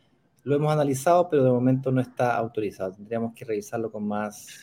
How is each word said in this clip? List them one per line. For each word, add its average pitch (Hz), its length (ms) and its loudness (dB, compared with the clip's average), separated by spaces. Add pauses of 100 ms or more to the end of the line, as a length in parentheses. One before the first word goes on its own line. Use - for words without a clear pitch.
(420)
Lo 139 140 0
hemos 151 160 0
analizado, 151 580 2
pero 139 140 4
de 127 80 6
momento 131 400 2
no 131 80 2
está 123 360 -2
autorizado. 101 580 -6
Tendríamos 113 380 -6
que - 120 -16
revisarlo 113 480 -6
con 104 160 -6
más, 104 400 -6 (140)